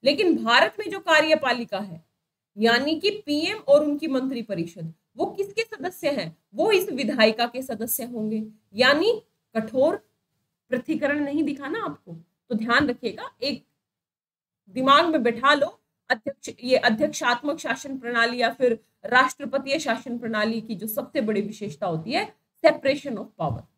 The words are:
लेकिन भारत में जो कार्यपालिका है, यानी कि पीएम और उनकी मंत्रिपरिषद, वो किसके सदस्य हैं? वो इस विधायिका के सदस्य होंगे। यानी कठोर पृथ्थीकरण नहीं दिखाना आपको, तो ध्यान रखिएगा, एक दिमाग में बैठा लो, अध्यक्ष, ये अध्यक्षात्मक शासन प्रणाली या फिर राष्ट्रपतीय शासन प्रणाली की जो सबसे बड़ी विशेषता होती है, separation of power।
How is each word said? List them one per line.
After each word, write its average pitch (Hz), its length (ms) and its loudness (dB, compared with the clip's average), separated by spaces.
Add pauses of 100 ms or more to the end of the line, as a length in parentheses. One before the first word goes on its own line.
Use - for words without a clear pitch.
लेकिन 294 400 2
भारत 254 340 4
में 415 120 -6
जो 381 80 -6
कार्यपालिका 302 800 2
है, 185 280 -12 (520)
यानी 254 420 2
कि 392 100 2
पीएम 359 480 -4
और 294 260 6
उनकी 294 220 -2
मंत्रिपरिषद, 208 880 -4 (220)
वो 320 100 -2
किसके 403 360 -4
सदस्य 359 480 -4
हैं? 180 280 -4 (160)
वो 339 180 2
इस 381 180 2
विधायिका 240 560 2
के 247 160 -8
सदस्य 233 420 -6
होंगे। 220 420 -6 (280)
यानी 302 480 4 (340)
कठोर 254 400 0 (760)
पृथ्थीकरण 285 500 -2
नहीं 294 220 -2
दिखाना 285 420 -4
आपको, - 280 -12 (360)
तो - 60 -4
ध्यान 240 340 2
रखिएगा, 254 420 -6 (120)
एक 269 240 -6 (1040)
दिमाग 269 380 4
में 311 160 2
बैठा 240 320 2
लो, 294 260 -2 (300)
अध्यक्ष, 262 400 -4 (140)
ये 254 120 4
अध्यक्षात्मक 240 840 0
शासन 269 400 -8
प्रणाली 240 400 -2
या 233 140 0
फिर 233 280 0 (260)
राष्ट्रपतीय 269 720 0
शासन 240 400 -4
प्रणाली 226 420 -2
की 220 140 -8
जो 185 120 -10
सबसे 262 340 -4
बड़ी 214 200 0
विशेषता - 460 -8
होती 165 260 -4
है, 403 240 -4 (280)
separation 285 480 2
of 208 120 -8
power। 139 380 -6 (140)